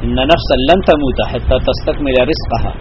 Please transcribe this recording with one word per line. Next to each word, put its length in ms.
ان 120
نفسا 220
لن 200
تموت 300
حتى 240
تستكمل 480
رزقها 500